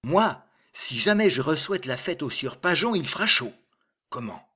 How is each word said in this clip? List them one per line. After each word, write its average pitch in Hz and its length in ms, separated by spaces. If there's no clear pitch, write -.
Moi, 180 400
si - 240
jamais 208 340
je 127 120
ressouhaite 156 440
la 127 100
fête 170 260
au 135 80
sieur - 280
Pajon, 180 360
il 160 140
fera 208 180
chaud. 123 260
Comment ? 113 460